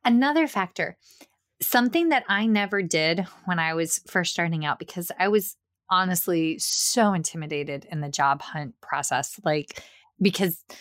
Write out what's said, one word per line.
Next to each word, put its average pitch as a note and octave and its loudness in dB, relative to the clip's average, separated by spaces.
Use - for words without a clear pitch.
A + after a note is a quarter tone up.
another C#4 4
factor, F3+ -4
something B3+ 2
that C#4+ 2
I G3+ 0
never G3+ 2
did E3 0
when F3+ -2
I D#3+ 0
was E3 -2
first F3 -2
starting E3 -2
out, D3 -2
because E3+ -10
I F#3+ 2
was G#3 0
honestly F3+ 0
so - 0
intimidated D3+ -6
in D3+ -6
the D3 -6
job C#3 0
hunt C#3+ -10
process, - -4
like, D3+ -2
because F#3 0